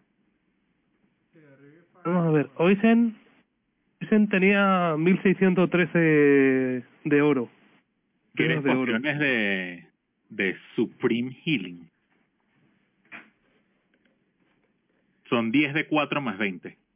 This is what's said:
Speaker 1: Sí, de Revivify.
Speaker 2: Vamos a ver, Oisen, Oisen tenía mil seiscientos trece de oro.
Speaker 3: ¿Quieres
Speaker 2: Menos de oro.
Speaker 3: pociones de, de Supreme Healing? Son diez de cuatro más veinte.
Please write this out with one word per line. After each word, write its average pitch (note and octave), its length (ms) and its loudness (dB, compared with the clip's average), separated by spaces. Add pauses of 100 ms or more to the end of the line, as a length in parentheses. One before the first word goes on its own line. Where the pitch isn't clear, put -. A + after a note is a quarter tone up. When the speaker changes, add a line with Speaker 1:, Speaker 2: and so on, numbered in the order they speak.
(1300)
Speaker 1:
Sí, E3 60 -20
de C#3+ 180 -20
Revivify. C#3+ 480 -20
Speaker 2:
Vamos E3+ 220 0
a D#3+ 40 2
ver, D3 260 2
Oisen, G#3+ 600 2 (880)
Oisen G#3+ 260 2
tenía F#3+ 680 0
mil F3+ 240 2
seiscientos F#3 480 2
trece C#3+ 1120 2 (200)
de D3 180 2
oro. C3+ 260 0 (840)
Speaker 3:
¿Quieres D#3 280 -2
Speaker 2:
Menos - 20 -8
de C#3 60 0
oro. B2+ 220 -2
Speaker 3:
pociones C#3+ 260 -4
de, G2 680 -4 (420)
de G2+ 280 -4 (180)
Supreme A#2+ 580 -4 (120)
Healing? F2+ 440 -8 (3500)
Son A#2 200 0
diez C#3+ 240 0
de D3+ 120 -4
cuatro D3 340 -2
más A2 180 -6
veinte. F#2+ 380 -8 (200)